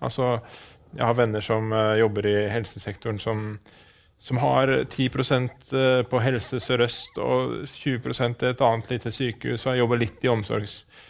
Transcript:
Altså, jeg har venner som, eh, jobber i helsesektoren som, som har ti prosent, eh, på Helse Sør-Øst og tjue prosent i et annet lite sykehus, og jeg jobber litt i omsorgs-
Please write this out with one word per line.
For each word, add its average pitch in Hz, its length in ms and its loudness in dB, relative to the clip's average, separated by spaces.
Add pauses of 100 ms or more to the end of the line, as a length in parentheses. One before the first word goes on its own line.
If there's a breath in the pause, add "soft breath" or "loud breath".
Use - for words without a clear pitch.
Altså, 123 340 0 (600 loud breath)
jeg 123 100 0
har 117 120 4
venner 107 240 2
som, 110 320 0
eh, 110 260 4
jobber 104 280 2
i 104 100 4 (120)
helsesektoren 107 720 -6
som, 107 400 -4 (600 soft breath)
som 131 160 -4
har 131 480 2
ti 127 240 -2
prosent, 127 640 -2
eh, 131 300 4
på 123 180 0
Helse 127 380 -2
Sør-Øst - 580 0
og 127 500 -2
tjue 127 320 -4
prosent 123 440 -2
i 127 100 2
et 123 80 -2
annet 113 280 2
lite 120 220 -4
sykehus, 120 540 -4
og 131 80 0
jeg 127 100 4
jobber 120 160 4
litt 110 240 -2
i 127 80 4
omsorgs- 107 520 -2 (260 soft breath)